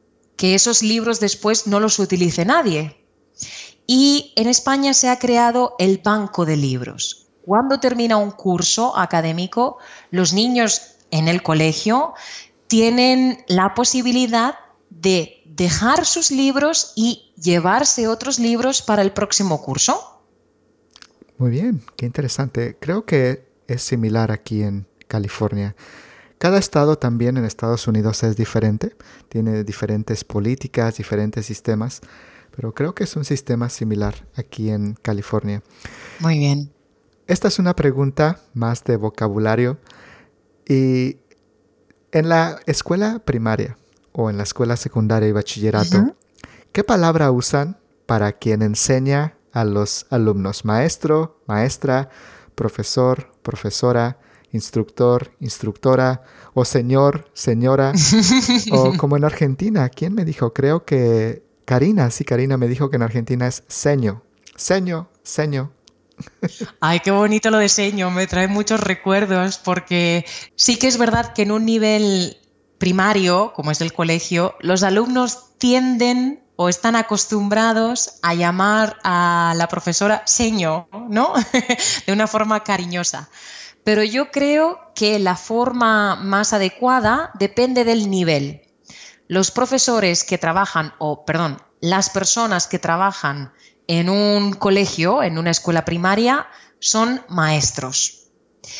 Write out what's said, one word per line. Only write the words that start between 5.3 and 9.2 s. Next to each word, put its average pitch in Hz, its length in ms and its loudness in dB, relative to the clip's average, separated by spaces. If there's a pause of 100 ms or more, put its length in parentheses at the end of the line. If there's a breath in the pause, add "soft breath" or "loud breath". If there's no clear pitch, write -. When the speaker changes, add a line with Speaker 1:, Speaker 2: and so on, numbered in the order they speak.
Speaker 1:
el 190 260 2
banco 208 400 0
de 156 140 0
libros. 127 680 -6 (180)
Cuando 262 340 2
termina 233 380 2
un 202 140 0
curso 196 680 0
académico, 180 800 -2 (320 loud breath)